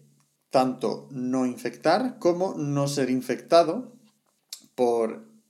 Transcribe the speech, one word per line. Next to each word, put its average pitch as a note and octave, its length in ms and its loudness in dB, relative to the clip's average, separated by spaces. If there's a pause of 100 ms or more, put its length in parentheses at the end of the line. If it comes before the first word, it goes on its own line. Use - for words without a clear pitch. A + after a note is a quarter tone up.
(520)
tanto B2+ 580 0
no B2+ 360 -4
infectar D#3 720 -2
como F3 400 0
no C#3+ 280 -2
ser C#3+ 220 -2
infectado D#3+ 880 2 (800)
por A#2 520 0 (240)